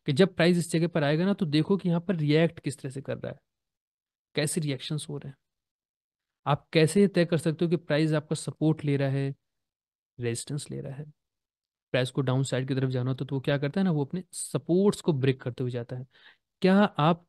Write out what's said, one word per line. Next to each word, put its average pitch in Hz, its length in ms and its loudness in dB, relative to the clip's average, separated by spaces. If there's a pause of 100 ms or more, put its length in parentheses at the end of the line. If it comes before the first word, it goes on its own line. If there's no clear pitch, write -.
कि 151 80 0
जब 185 220 4
प्राइस 175 220 4
इस 170 140 -2
जगह 165 160 2
पर 165 160 -2
आएगा 156 220 2
ना 202 80 2
तो 196 120 -2
देखो 156 320 2
कि - 120 -4
यहाँ 170 120 0
पर 180 140 -4
रिएक्ट 156 440 2
किस - 200 -8
तरह 135 120 -10
से 135 100 -10
कर 123 160 -8
रहा 120 140 -10
है, - 80 -18 (960)
कैसे 151 260 -2
रिएक्शंस 147 480 -6
हो 143 80 -10
रहे 143 120 -14
हैं। 135 80 -18 (1080)
आप 143 280 0
कैसे 165 340 6
तय 180 180 2
कर 170 120 0
सकते 160 280 0
हो 165 40 -2
कि 170 80 0
प्राइस 151 360 0
आपका 151 220 -2
सपोर्ट 151 500 -2
ले 143 120 2
रहा 135 120 0
है, 139 260 -2 (840)
रेजिस्टेंस 120 520 -6
ले 135 100 -8
रहा 135 120 -12
है? 147 200 -14 (800)
प्राइस 127 200 0
को 147 100 -2
डाउन 131 220 0
साइड 131 240 -4
की 135 80 -2
तरफ 131 140 0
जाना 127 200 -2
होता 131 140 -6
है 131 40 -6
तो 139 80 -6
वो 135 40 -4
क्या 139 180 0
करता 143 240 -2
है 190 40 2
ना, 185 60 2
वो 151 140 0
अपने 180 260 -8
सपोर्ट्स - 720 0
को 170 120 0
ब्रेक 131 280 0
करते 127 220 -8
हुए 123 80 -4
जाता 120 240 -8
है। 127 120 -12 (540)
क्या 190 220 6
आप 170 460 2